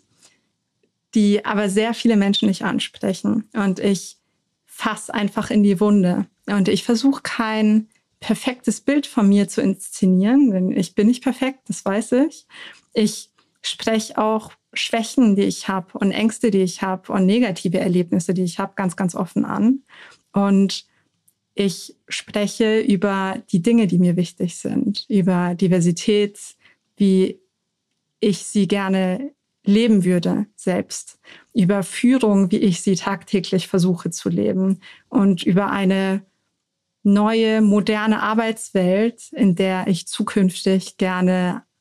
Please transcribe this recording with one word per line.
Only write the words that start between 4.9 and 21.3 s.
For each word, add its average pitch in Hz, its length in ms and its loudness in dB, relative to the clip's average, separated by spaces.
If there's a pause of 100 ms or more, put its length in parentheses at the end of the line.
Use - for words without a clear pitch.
einfach 208 420 -4
in 214 120 4
die 202 180 4
Wunde. 202 460 2 (200)
Und 196 220 0
ich 196 160 0
versuch 269 380 0
kein 220 680 0 (320)
perfektes - 640 -4
Bild 285 240 0
von 208 220 2
mir 202 200 4
zu - 140 -4
inszenieren, 196 880 2
denn 185 220 0
ich - 220 -4
bin 208 120 2
nicht 247 160 2
perfekt, 262 460 -4
das - 160 -10
weiß 208 280 -4
ich. 277 340 0 (460)
Ich - 380 -2 (320)
spreche - 560 -4
auch 220 340 -2 (220)
Schwächen, 226 600 0
die 196 80 2
ich 190 240 -4
hab 190 260 -6
und 196 180 -2
Ängste, 220 380 0
die 196 120 2
ich 180 200 -4
hab 185 260 -4
und 190 160 0
negative 190 540 0
Erlebnisse, 180 560 0
die 185 100 0
ich 170 140 -6
hab, 196 180 -6
ganz, 185 180 -2
ganz 185 200 -4
offen - 320 -4
an. 233 380 0 (480)
Und 196 520 2 (680)